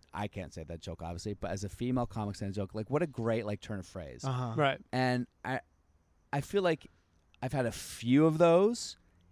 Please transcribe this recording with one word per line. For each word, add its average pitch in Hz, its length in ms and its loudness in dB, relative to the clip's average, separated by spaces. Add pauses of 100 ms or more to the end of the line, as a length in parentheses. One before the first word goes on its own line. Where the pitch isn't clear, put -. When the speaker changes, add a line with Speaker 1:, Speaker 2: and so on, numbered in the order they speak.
(120)
Speaker 1:
I 101 160 -4
can't 90 260 -10
say 82 100 -10
that 82 160 -10
joke, 82 220 -10
obviously, 87 320 -6
but 92 160 -6
as 95 140 -4
a 98 40 -6
female 123 380 -2
comic 104 300 -6
stand 98 180 -6
joke, 98 200 -6
like, 110 140 -6
what 147 140 2
a 175 40 0
great, 117 380 -2
like, 104 160 -6
turn 104 200 -8
of 90 60 -10
phrase. 95 380 -12
Speaker 2:
Uh-huh. 123 320 -4
Speaker 3:
Right. 139 220 2 (140)
Speaker 1:
And 123 340 0 (180)
I, 127 160 -4 (720)
I 143 80 0
feel 202 220 0
like 170 240 0 (560)
I've 127 100 -4
had 131 140 0
a 107 60 -2
few 131 540 4
of 156 120 4
those 180 580 6 (360)